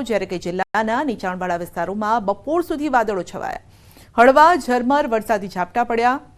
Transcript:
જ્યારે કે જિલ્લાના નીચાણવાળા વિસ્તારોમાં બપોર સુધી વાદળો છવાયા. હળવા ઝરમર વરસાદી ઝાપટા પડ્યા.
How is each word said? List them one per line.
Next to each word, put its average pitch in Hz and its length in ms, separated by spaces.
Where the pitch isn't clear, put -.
જ્યારે 202 300
કે 180 60
જિલ્લાના 202 680
નીચાણવાળા 185 540
વિસ્તારોમાં 196 720
બપોર 269 360
સુધી 302 320
વાદળો 208 280
છવાયા. - 400
હળવા 269 400
ઝરમર 247 560
વરસાદી 214 420
ઝાપટા 214 360
પડ્યા. 240 280